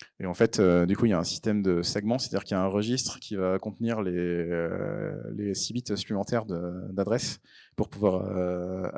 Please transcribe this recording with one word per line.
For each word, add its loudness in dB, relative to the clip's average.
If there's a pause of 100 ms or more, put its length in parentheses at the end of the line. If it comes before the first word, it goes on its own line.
(200)
Et -6
en -2
fait, 4
euh, 8
du 4
coup, 4
il 6
y 4
a 4
un 2
système 0
de 2
segments, 0
c'est-à-dire -4
qu'il -4
y 2
a 2
un 2
registre -2
qui -10
va 0
contenir -4
les, -2
euh, -2 (180)
les -4
six -4
bits -4
supplémentaires -2
de, -6
d'adresse 0 (360)
pour 0
pouvoir, 2
euh, -2